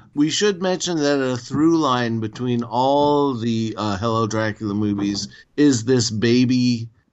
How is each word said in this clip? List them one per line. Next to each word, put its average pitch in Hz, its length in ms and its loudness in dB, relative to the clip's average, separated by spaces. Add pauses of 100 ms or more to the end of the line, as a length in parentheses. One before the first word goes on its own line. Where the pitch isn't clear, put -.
(160)
we 147 140 2
should 196 320 -2
mention 185 360 -2
that 143 240 0
a 127 140 -2
through 151 420 0
line 123 440 0
between 120 420 -4
all 139 720 2
the, 113 440 -2
uh, 101 200 -2
Hello 113 300 0
Dracula 107 460 -4
movies 101 540 -2 (300)
is 139 260 4
this 123 260 2
baby 120 760 2 (260)